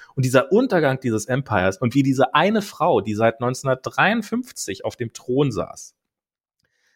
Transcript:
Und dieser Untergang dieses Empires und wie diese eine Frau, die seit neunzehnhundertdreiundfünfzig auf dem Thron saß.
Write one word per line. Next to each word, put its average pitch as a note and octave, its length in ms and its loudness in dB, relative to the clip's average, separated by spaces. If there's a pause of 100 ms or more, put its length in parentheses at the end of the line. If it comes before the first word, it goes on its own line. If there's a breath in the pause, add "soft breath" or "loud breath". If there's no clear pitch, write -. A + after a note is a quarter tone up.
(120)
Und C3 120 -2
dieser B2+ 260 2
Untergang F3 480 2
dieses A2 260 -2
Empires G#2+ 520 0
und B2 180 -2
wie C#3 80 4
diese C3 320 2
eine G3 260 2
Frau, E3+ 380 0
die G#2+ 160 -4
seit A2+ 240 0
neunzehnhundertdreiundfünfzig C#3 1400 -4
auf - 140 -8
dem A2+ 160 -8
Thron C3 400 -2
saß. - 420 -8 (1000)